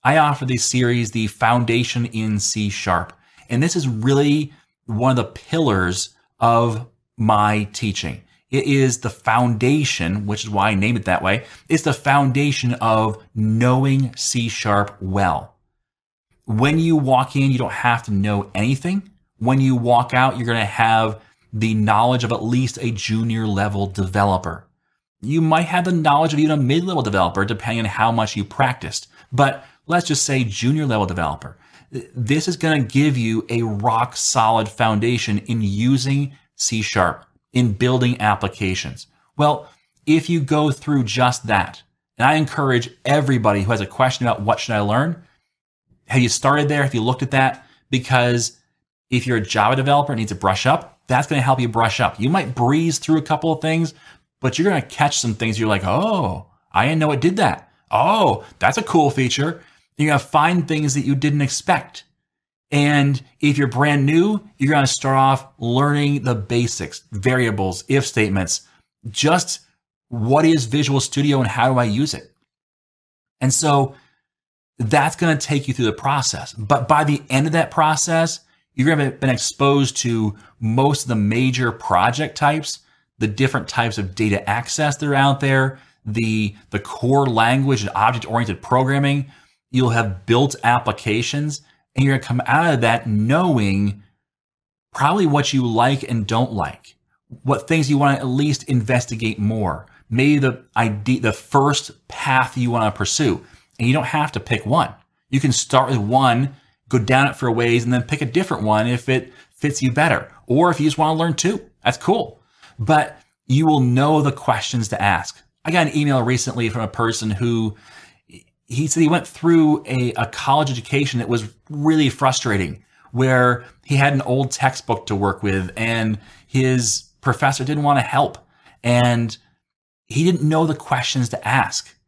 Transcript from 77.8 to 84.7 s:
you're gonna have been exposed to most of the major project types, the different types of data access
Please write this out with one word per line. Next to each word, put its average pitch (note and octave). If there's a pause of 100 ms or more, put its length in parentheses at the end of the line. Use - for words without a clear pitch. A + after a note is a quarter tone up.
you're C3
gonna D3
have -
been C3
exposed C#3
to A2 (240)
most C3
of B2+
the A#2+
major A#2+
project A#2+
types, D3+ (380)
the A2
different B2+
types A2+
of F#2+
data G#2
access C#3